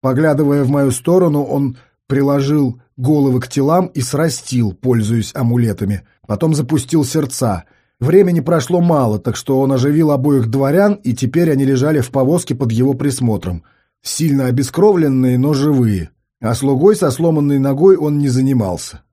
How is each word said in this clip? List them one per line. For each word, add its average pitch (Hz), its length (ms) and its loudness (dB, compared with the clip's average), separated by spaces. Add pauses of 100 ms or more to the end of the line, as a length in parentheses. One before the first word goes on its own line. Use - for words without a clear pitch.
Поглядывая 143 640 0
в 127 60 0
мою 139 200 0
сторону, 165 540 0
он 135 340 -4 (280)
приложил 139 720 0 (160)
головы 135 440 2
к 123 80 -12
телам 160 380 0
и 160 140 -8
срастил, 127 720 -2
пользуясь 113 640 -2
амулетами. 113 680 -2 (240)
Потом 156 280 -2
запустил 151 500 -2
сердца. 123 600 -4 (340)
Времени 175 420 2
прошло 165 400 -2
мало, 139 380 0
так - 180 -6
что 135 240 -2
он 135 120 0
оживил 147 380 2
обоих 135 380 0
дворян, 143 460 2
и 127 200 -4
теперь 165 360 0
они 139 140 0
лежали 139 360 2
в 120 100 -4
повозке 139 440 0
под 123 180 -4
его 127 220 0
присмотром. 117 680 -4 (380)
Сильно 139 440 -2
обескровленные, 131 920 2
но 143 160 2
живые. 123 560 0 (300)
А 113 140 -2
слугой 139 420 2
со 170 140 0
сломанной 147 480 0
ногой 139 380 4
он 151 220 -2
не 143 100 0
занимался. 123 720 -2 (100)